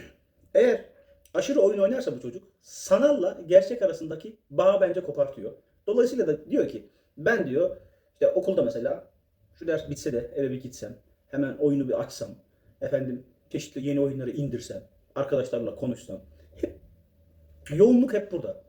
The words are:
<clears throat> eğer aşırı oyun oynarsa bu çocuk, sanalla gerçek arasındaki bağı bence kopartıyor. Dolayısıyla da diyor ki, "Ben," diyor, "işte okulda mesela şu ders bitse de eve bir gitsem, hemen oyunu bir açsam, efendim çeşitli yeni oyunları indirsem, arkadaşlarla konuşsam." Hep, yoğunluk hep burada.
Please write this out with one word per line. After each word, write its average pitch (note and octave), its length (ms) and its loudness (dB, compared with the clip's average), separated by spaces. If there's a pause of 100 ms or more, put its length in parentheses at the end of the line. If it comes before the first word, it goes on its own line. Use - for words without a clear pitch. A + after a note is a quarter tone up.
<clears throat> - 460 -12
eğer A#3 300 4 (500)
aşırı C#4 260 0
oyun G3+ 180 4
oynarsa G3 380 0
bu - 40 -12
çocuk, - 240 -12 (160)
sanalla G#3 840 2
gerçek G3 360 6
arasındaki E3 540 -4 (140)
bağı F#3+ 300 4
bence F#3 200 0
kopartıyor. - 520 -4 (340)
Dolayısıyla A3+ 400 0
da D3+ 240 -2
diyor - 180 0
ki, - 200 -14 (280)
"Ben," D#3 320 0
diyor, C#3 280 -2 (360)
"işte - 160 0
okulda F#3 340 0
mesela - 420 -4 (540)
şu E3 80 -14
ders D#3 240 -4
bitse C#3+ 220 -6
de A#2 220 -4
eve C3+ 160 -2
bir B2+ 120 -8
gitsem, - 340 -14 (300)
hemen C#3 300 -4
oyunu C#3 320 2
bir A2 120 0
açsam, - 280 -8 (520)
efendim B2+ 420 -4 (280)
çeşitli C#3+ 380 -8
yeni C#3+ 120 2
oyunları C3 300 -2
indirsem, B2+ 520 -6 (320)
arkadaşlarla B2 640 -2
konuşsam." - 440 -8 (360)
Hep, - 160 -6 (960)
yoğunluk A3+ 420 6
hep G3+ 200 -2
burada. - 360 -8